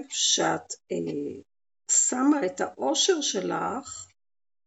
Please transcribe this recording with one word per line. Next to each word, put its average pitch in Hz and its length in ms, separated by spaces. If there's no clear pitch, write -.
שאת, - 640
אה, 160 480
שמה 269 560
את - 140
האושר 311 600
שלך 180 880